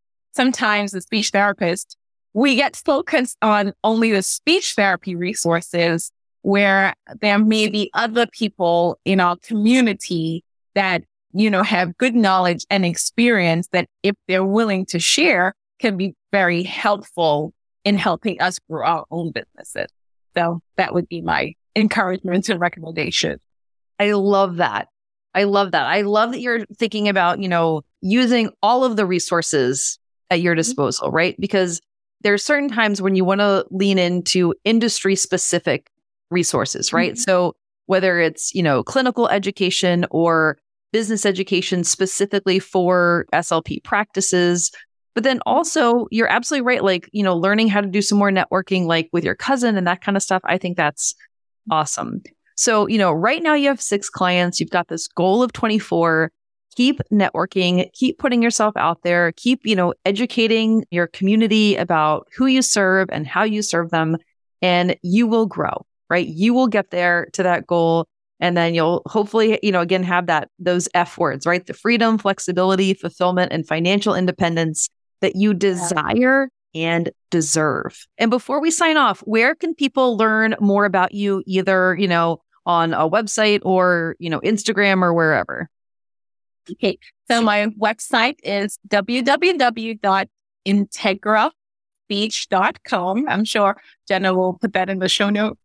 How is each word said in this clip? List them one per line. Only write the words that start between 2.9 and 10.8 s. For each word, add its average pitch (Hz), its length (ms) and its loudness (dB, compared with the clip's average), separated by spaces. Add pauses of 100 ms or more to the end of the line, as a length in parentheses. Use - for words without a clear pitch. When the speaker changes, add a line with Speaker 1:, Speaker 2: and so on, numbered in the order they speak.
Speaker 1:
on 208 300 2 (120)
only 226 260 2
the 190 120 2
speech - 520 -2
therapy 190 400 -2
resources 170 960 -2 (320)
where 196 520 2 (260)
there 208 180 2
may 214 300 2
be 208 260 -4
other 233 320 0
people 175 760 -2
in 190 160 2
our 175 160 0
community 208 1040 0 (320)
that, 190 300 -2 (280)